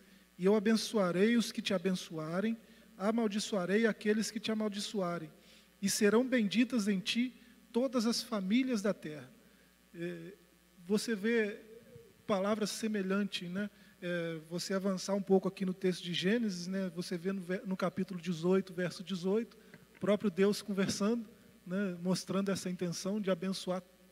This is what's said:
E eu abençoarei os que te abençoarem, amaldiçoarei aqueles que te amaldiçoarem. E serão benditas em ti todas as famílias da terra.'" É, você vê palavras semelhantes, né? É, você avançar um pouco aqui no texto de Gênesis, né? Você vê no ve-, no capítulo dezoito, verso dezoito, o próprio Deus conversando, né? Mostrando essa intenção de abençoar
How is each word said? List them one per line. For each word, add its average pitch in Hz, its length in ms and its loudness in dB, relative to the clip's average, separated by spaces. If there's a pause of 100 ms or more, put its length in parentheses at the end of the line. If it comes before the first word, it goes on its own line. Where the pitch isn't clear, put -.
(360)
E 175 80 -2
eu 202 120 6
abençoarei 214 800 4
os 226 160 2
que 226 100 -6
te 202 100 -2
abençoarem, 180 840 -2 (400)
amaldiçoarei 208 880 2
aqueles 214 420 0
que 220 120 -8
te - 100 -4
amaldiçoarem. 196 800 -4 (500)
E 196 80 2
serão 214 380 4
benditas 226 600 2
em 202 100 2
ti 240 340 -2 (400)
todas 240 340 2
as 233 160 2
famílias 220 600 2
da 202 100 2
terra.'" 147 380 -12 (640)
É, 170 400 -8 (500)
você 208 300 0
vê 220 460 0 (680)
palavras 208 440 2
semelhantes, 196 800 -2
né? 202 220 -6 (340)
É, 170 360 -4 (100)
você 175 240 -4
avançar 190 400 -2
um 202 80 0
pouco 190 240 4
aqui 185 180 -4
no 185 80 0
texto 180 300 -2
de 175 100 -6
Gênesis, 185 540 0
né? 190 300 -4
Você 180 200 -4
vê 175 140 -4
no 196 100 -4
ve-, 180 240 -4
no 190 120 -4
capítulo 185 440 -2
dezoito, 180 520 2
verso 175 320 -4
dezoito, 190 520 -2 (380)
o - 60 -20
próprio 202 280 2
Deus 196 320 2
conversando, 202 720 0 (340)
né? 185 380 -2
Mostrando 185 480 0
essa 185 180 -2
intenção 185 520 -4
de 190 100 0
abençoar 185 500 -2 (320)